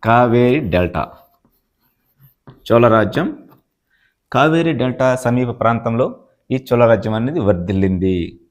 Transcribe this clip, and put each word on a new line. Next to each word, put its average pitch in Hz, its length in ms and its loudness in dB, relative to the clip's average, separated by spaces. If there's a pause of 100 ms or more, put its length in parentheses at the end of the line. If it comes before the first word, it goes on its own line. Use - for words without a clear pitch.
కావేరి 123 580 2
డెల్టా. 87 420 -2 (1700)
చోళ 117 200 4
రాజ్యం 110 400 0 (1040)
కావేరి 160 400 2
డెల్టా 127 440 -2
సమీప 123 340 -2 (100)
ప్రాంతంలో 117 460 -2 (440)
ఈ 123 60 -2 (160)
చోళ 120 120 2
రాజ్యం 113 300 2
అనేది 131 260 -4
వర్ధిల్లింది. 95 760 -2 (340)